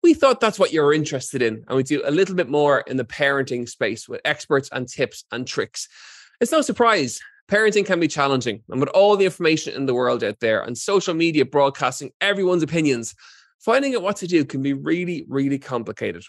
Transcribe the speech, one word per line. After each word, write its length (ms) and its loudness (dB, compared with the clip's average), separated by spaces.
We 80 8
thought 260 4
that's 200 2
what 120 2
you're 220 4
interested 480 -2
in, 260 0
and 100 -2
we 60 2
do 220 -2
a 60 0
little 240 2
bit 160 -2
more 300 4
in 180 -6
the 80 -4
parenting 600 -2
space 400 -6
with 200 -10
experts 440 -2
and 160 -8
tips 460 -6
and 140 -6
tricks. 420 -8
It's 100 0
no 80 4
surprise, 640 0
parenting 380 2
can 140 0
be 60 2
challenging, 600 0
and 120 -4
with 100 0
all 260 6
the 80 2
information 480 -2
in 140 -4
the 80 0
world 280 0
out 180 -4
there 200 0
and 160 -8
social 380 0
media 320 2
broadcasting 640 0
everyone's 420 0
opinions, 520 -2
finding 340 0
out 80 -2
what 140 -4
to 100 -10
do 180 2
can 160 -6
be 140 -2
really, 520 -4
really 320 -2
complicated. 720 -8